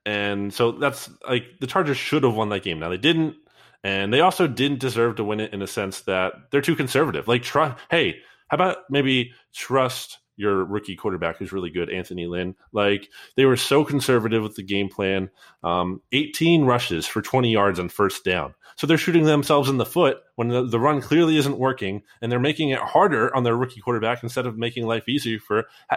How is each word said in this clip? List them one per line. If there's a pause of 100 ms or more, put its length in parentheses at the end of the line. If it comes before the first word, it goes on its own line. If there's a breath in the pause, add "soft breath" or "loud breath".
And
so
that's, (180)
like, (140)
the
Chargers
should
have
won
that
game.
Now,
they
didn't. (460 soft breath)
And
they
also
didn't
deserve
to
win
it
in
a
sense
that (160)
they're
too
conservative.
Like,
tru-, (140 loud breath)
hey, (320 soft breath)
how
about (120)
maybe (220 soft breath)
trust (220)
your
rookie
quarterback
who's
really
good,
Anthony
Lynn? (180)
Like, (280 loud breath)
they
were
so
conservative
with
the
game
plan. (340 soft breath)
Um, (120)
eighteen
rushes
for
twenty
yards
on
first
down. (220 soft breath)
So
they're
shooting
themselves
in
the
foot (180)
when
the,
the
run
clearly
isn't
working, (200 soft breath)
and
they're
making
it
harder
on
their
rookie
quarterback
instead
of
making
life
easier
for, (300 soft breath)